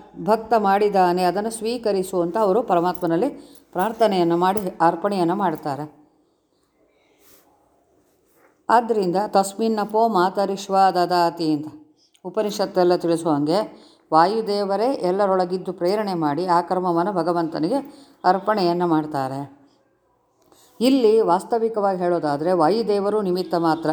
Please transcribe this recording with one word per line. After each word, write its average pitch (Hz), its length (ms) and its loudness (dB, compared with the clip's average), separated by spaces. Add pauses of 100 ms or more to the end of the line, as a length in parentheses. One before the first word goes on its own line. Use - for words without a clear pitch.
(240)
ಭಕ್ತ 220 300 0
ಮಾಡಿದಾನೆ, 196 720 2
ಅದನ್ನು 196 260 -2
ಸ್ವೀಕರಿಸು 208 720 -4
ಅಂತ 170 160 -4
ಅವರು 196 260 2
ಪರಮಾತ್ಮನಲ್ಲಿ 180 640 0 (420)
ಪ್ರಾರ್ಥನೆಯನ್ನು 190 640 2
ಮಾಡಿ 185 220 2 (220)
ಅರ್ಪಣೆಯನ್ನು 170 540 2
ಮಾಡ್ತಾರೆ. 151 580 -4 (2750)
ಆದ್ದರಿಂದ 220 460 2 (120)
"ತಸ್ಮಿನ್ನಪೋ 208 800 0
ಮಾತರಿಶ್ವ 190 680 -2
ದದಾತಿ" 175 800 2
ಅಂತ 151 140 -4 (560)
ಉಪನಿಷತ್ತೆಲ್ಲ 185 720 0
ತಿಳಿಸುವಂಗೆ, 165 920 -2 (240)
ವಾಯುದೇವರೇ 202 800 2
ಎಲ್ಲರೊಳಗಿದ್ದು 185 800 -2
ಪ್ರೇರಣೆ 190 400 -2
ಮಾಡಿ 160 320 -2
ಆ 175 160 2
ಕರ್ಮವನ್ನು 180 520 -2
ಭಗವಂತನಿಗೆ 170 800 -2 (320)
ಅರ್ಪಣೆಯನ್ನು 185 640 0
ಮಾಡ್ತಾರೆ. 143 720 -4 (1200)
ಇಲ್ಲಿ 226 400 4
ವಾಸ್ತವಿಕವಾಗಿ 202 800 0
ಹೇಳೋದಾದರೆ, 160 520 0
ವಾಯುದೇವರು 202 720 0
ನಿಮಿತ್ತ 180 340 -2
ಮಾತ್ರ, 165 380 0